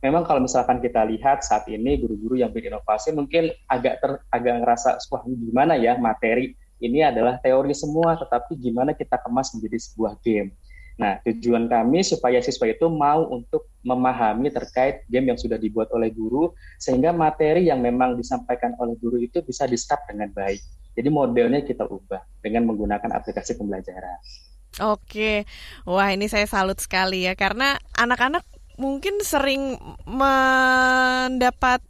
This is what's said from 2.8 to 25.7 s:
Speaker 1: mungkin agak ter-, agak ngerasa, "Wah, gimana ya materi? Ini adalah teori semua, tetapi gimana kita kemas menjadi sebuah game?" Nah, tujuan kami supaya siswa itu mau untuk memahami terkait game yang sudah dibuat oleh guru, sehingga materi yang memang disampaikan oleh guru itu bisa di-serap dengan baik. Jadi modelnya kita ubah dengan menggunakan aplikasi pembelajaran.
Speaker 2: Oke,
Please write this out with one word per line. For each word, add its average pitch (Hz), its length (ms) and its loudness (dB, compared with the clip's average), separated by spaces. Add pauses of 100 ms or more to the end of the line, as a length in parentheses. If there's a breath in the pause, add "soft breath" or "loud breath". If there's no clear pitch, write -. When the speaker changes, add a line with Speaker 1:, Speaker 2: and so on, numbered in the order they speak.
Speaker 1:
mungkin 160 400 0 (160)
agak 127 320 0
ter-, 135 160 -2 (160)
agak 120 200 2 (120)
ngerasa, 120 320 2 (160)
"Wah, 127 160 -4
gimana 127 480 2
ya 117 160 4
materi? 120 640 0 (240)
Ini 131 320 2
adalah 120 240 2
teori 131 400 4
semua, 160 400 0
tetapi 131 400 -4
gimana 127 400 0
kita - 240 -4
kemas 123 320 -4
menjadi 110 240 -6
sebuah 110 480 -4
game?" 104 320 0 (400 soft breath)
Nah, 101 240 -2
tujuan 117 480 0
kami 120 320 4
supaya 127 400 2
siswa 127 240 -2
itu 113 240 2
mau 151 400 2
untuk - 400 -6 (160)
memahami 123 640 2
terkait 131 560 -2
game 127 280 0
yang 120 40 -4
sudah 113 240 -4
dibuat 110 320 -2
oleh 113 160 0
guru, 113 400 -2 (320 soft breath)
sehingga 131 320 2
materi 160 560 2
yang 139 80 2
memang 123 400 2
disampaikan 120 640 -4
oleh 117 160 -4
guru 120 240 -2
itu 165 240 -4
bisa 147 240 -4
di-serap 123 400 -2
dengan 104 240 -8
baik. 98 280 -6 (360)
Jadi 120 160 0
modelnya 123 480 2
kita 131 240 -4
ubah 95 400 -10 (160)
dengan 113 240 0
menggunakan 104 560 -2
aplikasi 104 320 -8
pembelajaran. 92 640 -10 (640 loud breath)
Speaker 2:
Oke, 214 640 -2 (400 loud breath)